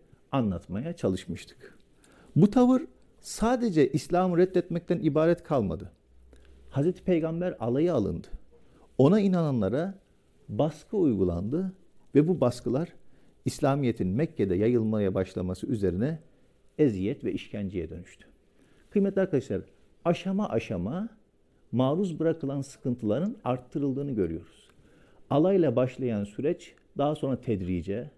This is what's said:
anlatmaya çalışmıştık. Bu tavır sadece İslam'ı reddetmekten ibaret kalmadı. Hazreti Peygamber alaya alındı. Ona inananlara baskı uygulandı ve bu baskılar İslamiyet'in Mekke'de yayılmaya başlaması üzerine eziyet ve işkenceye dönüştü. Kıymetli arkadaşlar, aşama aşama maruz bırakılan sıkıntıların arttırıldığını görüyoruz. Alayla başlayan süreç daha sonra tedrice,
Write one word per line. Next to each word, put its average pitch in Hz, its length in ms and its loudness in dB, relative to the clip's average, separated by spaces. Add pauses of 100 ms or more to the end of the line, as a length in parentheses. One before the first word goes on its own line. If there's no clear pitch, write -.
(320)
anlatmaya 113 600 -4
çalışmıştık. - 840 -6 (580)
Bu 190 140 6
tavır 247 320 4 (380)
sadece 220 720 0
İslam'ı 175 460 0
reddetmekten 175 600 0
ibaret 156 420 2
kalmadı. 95 480 -2 (800)
Hazreti 165 320 -2
Peygamber 165 580 0
alaya 139 340 2
alındı. 92 320 -2 (720)
Ona 170 220 6
inananlara 160 760 0 (540)
baskı 143 480 -2
uygulandı 127 760 0 (420)
ve 151 140 6
bu 170 120 0
baskılar 123 480 -2 (560)
İslamiyet'in 135 640 0
Mekke'de 98 460 0
yayılmaya 107 600 2
başlaması 92 520 -4
üzerine 104 520 -2 (600)
eziyet 110 460 0
ve 101 80 -2
işkenceye 92 580 -6
dönüştü. - 360 -18 (640)
Kıymetli 196 300 0
arkadaşlar, 135 400 0 (440)
aşama 190 440 -2
aşama 113 600 -4 (640)
maruz 147 460 0
bırakılan 143 420 -2
sıkıntıların 127 840 -4
arttırıldığını 139 680 -4
görüyoruz. 87 580 -6 (600)
Alayla 160 460 4
başlayan 123 480 -2
süreç - 500 -6 (240)
daha 143 160 2
sonra 135 260 -4
tedrice, 92 760 -4